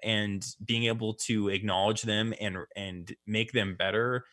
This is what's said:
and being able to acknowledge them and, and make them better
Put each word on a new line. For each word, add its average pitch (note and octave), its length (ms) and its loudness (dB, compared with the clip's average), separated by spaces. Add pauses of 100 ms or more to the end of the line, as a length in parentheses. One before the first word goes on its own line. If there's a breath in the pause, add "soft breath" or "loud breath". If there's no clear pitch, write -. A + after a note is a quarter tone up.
and G#2 440 0 (180)
being A#2 200 0
able A2+ 300 0
to G#2+ 340 0
acknowledge G2 540 2
them A2 380 0
and, G2 180 -4 (180)
and F#2 380 -8 (120)
make G#2+ 260 0
them G2 240 2
better A2+ 560 2